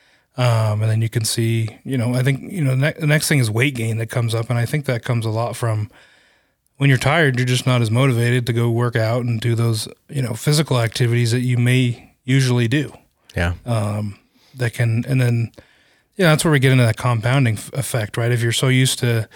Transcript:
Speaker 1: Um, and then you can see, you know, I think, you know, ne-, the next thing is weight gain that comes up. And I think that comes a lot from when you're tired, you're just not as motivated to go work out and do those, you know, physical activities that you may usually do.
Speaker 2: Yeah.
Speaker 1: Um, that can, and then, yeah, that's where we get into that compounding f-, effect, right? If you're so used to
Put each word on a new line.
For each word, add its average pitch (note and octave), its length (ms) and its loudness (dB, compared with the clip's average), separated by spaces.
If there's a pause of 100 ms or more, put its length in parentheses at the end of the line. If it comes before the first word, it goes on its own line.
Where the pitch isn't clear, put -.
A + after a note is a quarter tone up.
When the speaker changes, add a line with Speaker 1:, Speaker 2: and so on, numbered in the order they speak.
(360)
Speaker 1:
Um, A2 460 2
and A2 80 0
then A2 120 0
you A2 80 -2
can A2+ 160 -2
see, A2+ 580 -2
you C3 140 -4
know, B2 180 0
I B2+ 80 0
think, C3+ 280 -2
you F3 120 -4
know, C3 120 0
ne-, C#3+ 240 2
the E3 80 -4
next D3+ 200 2
thing D3 120 2
is A2+ 120 0
weight B2+ 240 0
gain A2+ 220 -4
that A2+ 120 -4
comes A#2 240 -2
up. A2+ 160 -4
And B2 80 0
I A#2+ 80 0
think D3+ 200 -4
that B2 180 -4
comes A#2 220 -2
a A2+ 40 -2
lot A2 260 -4
from G#2+ 340 -4 (880)
when C#3 120 2
you're C3 80 4
tired, C#3 400 2
you're B2+ 80 0
just B2+ 220 0
not B2+ 140 2
as A2 100 0
motivated A#2+ 560 2
to A#2 60 -2
go A#2+ 180 0
work A#2 240 -2
out A#2 280 0
and A#2+ 160 -2
do A#2 160 0
those, A2+ 320 -2 (220)
you C#3+ 120 -6
know, A#2 120 -4
physical C3+ 480 0
activities A#2 500 0
that B2+ 100 0
you B2 160 0
may B2 560 0 (100)
usually B2+ 440 2
do. C3+ 240 -2 (440)
Speaker 2:
Yeah. F#2 180 0 (120)
Speaker 1:
Um, G#2 520 -4 (380)
that B2 180 -4
can, A#2 340 0
and C3+ 140 0
then, A#2 300 0 (680)
yeah, F3+ 120 4
that's D3+ 140 4
where E3+ 80 2
we C#3+ 80 4
get C3 120 4
into C3 120 6
that A2+ 140 2
compounding A#2+ 580 0
f-, - 180 -14
effect, A2+ 440 -4
right? A#2+ 140 -2
If A#2+ 100 0
you're A#2 100 0
so C3+ 160 0
used C3 320 2
to A#2 360 -2